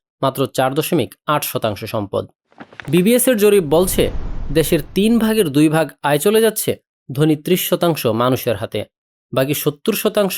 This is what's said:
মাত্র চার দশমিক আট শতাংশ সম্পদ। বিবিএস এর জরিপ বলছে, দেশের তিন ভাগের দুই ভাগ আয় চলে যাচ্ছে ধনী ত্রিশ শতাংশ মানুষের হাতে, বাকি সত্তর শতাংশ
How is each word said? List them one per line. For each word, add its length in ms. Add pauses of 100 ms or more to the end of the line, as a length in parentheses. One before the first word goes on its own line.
(220)
মাত্র 260
চার 260
দশমিক 360 (180)
আট 240
শতাংশ 340
সম্পদ। 380 (680)
বিবিএস 380
এর 100
জরিপ 280 (100)
বলছে, 280 (500)
দেশের 280 (120)
তিন 260
ভাগের 300
দুই 200
ভাগ 180 (160)
আয় 160
চলে 220
যাচ্ছে 300 (380)
ধনী 260
ত্রিশ 340
শতাংশ 320 (200)
মানুষের 400
হাতে, 200 (520)
বাকি 200
সত্তর 480
শতাংশ 360